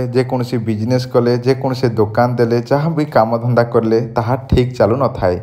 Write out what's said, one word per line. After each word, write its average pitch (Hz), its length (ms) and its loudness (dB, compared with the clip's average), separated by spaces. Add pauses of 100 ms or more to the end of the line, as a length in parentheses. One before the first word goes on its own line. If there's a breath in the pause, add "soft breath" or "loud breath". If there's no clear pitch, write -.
ଯେକୌଣସି 123 500 -2
ବିଜନେସ୍ 110 480 -2
କଲେ, 120 320 2
ଯେକୌଣସି 131 500 0
ଦୋକାନ 110 460 2
ଦେଲେ, 120 320 2
ଯାହା 147 240 0
ବି 156 140 -2
କାମଧନ୍ଦା 117 580 2
କଲେ, 113 380 2
ତାହା 113 340 -2 (160)
ଠିକ୍ 123 240 2
ଚାଲୁନଥାଏ। 110 680 0